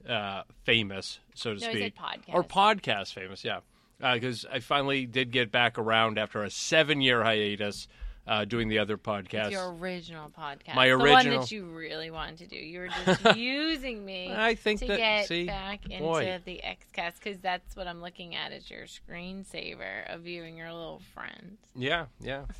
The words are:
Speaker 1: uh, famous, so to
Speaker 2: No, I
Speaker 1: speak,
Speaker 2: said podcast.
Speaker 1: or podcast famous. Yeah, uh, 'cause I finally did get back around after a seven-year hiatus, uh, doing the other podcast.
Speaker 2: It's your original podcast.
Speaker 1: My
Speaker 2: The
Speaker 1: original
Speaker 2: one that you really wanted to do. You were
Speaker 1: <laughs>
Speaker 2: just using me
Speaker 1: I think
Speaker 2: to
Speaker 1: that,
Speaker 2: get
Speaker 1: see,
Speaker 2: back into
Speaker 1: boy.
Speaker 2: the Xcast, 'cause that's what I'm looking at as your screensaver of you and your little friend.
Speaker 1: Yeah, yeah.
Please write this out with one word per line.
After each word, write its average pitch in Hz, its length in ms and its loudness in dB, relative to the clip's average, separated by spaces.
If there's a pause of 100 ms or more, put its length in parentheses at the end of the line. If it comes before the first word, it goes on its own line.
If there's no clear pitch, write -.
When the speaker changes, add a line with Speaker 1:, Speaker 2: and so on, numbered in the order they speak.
Speaker 1:
uh, 101 360 -4 (200)
famous, 104 560 2 (140)
so 113 220 -6
to - 60 -10
Speaker 2:
No, 233 60 -6
I 226 40 -4
Speaker 1:
speak, 107 120 -2
Speaker 2:
said - 120 -6
podcast. - 400 -8
Speaker 1:
or 175 80 4
podcast 185 680 2
famous. 95 320 -12
Yeah, 101 160 -4 (420)
uh, 123 160 4
'cause 123 320 -4
I 131 80 -4
finally 139 480 0
did 120 240 0
get 123 200 2
back 120 280 4
around 110 400 4
after 107 240 -2
a 98 80 -4
seven-year 139 720 4
hiatus, 104 640 0 (400)
uh, 107 160 2
doing 110 240 -2
the 110 120 2
other 104 180 0
podcast. 104 480 -4
Speaker 2:
It's 101 80 -2
your 180 220 -6
original 165 600 -10
podcast. 147 380 -10
Speaker 1:
My 127 120 8
Speaker 2:
The 131 80 10
Speaker 1:
original 135 180 8
Speaker 2:
one 254 160 10 (160)
that 117 60 -6
you - 160 -8
really 160 440 -10
wanted 160 280 -10
to 175 80 -18
do. 135 100 -14
You 170 220 -12
were 180 180 -8
Speaker 1:
<laughs> 180 80 -6
Speaker 2:
just 208 320 6
using 262 680 -2
me 185 300 -8
Speaker 1:
I 220 220 2
think 214 260 0
Speaker 2:
to 202 60 -4
Speaker 1:
that, 202 100 2
Speaker 2:
get 214 320 2
Speaker 1:
see, 170 160 -2
Speaker 2:
back 196 400 -6
into 185 180 -10
Speaker 1:
boy. 165 400 0
Speaker 2:
the 180 180 -12
Xcast, 180 600 -8
'cause 202 200 -8
that's 180 360 -4
what 185 100 -10
I'm 170 140 -10
looking 175 340 -14
at 151 160 -8
as - 180 -16
your - 160 -14 (460)
screensaver 160 840 -10
of 170 140 -12
you 175 160 -10
and 165 140 -16
your 165 160 -12
little 160 260 -12 (140)
friend. - 440 -14 (180)
Speaker 1:
Yeah, 143 300 -2 (140)
yeah. 135 240 -8 (160)